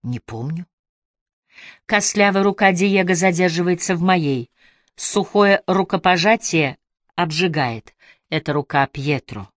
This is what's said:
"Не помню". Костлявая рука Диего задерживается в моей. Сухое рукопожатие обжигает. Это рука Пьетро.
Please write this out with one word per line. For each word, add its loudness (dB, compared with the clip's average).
"Не -8
помню". -10
Костлявая 2
рука 2
Диего 2
задерживается 0
в -2
моей. 0
Сухое 0
рукопожатие 0
обжигает. -4
Это -4
рука 0
Пьетро. -8